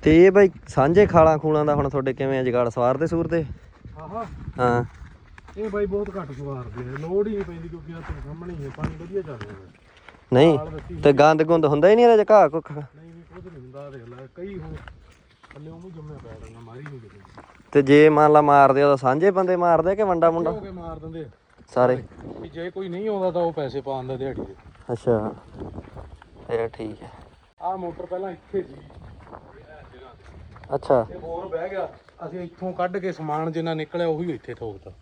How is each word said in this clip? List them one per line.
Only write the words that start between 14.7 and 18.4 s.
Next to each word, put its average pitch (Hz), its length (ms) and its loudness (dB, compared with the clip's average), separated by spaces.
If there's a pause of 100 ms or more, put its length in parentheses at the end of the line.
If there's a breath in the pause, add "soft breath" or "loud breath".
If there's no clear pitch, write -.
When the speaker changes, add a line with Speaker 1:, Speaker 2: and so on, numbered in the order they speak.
Speaker 2:
ਥੱਲੇ 151 180 -18
ਉਹਨੂੰ 170 200 -18
ਜੰਮਿਆ 151 320 -16
ਪਿਆ 117 80 -18
ਰਹਿੰਦਾ, 113 280 -20
ਮਾਰੀ 117 220 -20
ਨਹੀਂ 143 180 -16
ਕਿਤੇ। 98 420 -20 (300)
Speaker 1:
ਤੇ 143 100 4
ਜੇ 147 280 8
ਮੰਨ 151 220 6
ਲਾ 151 100 8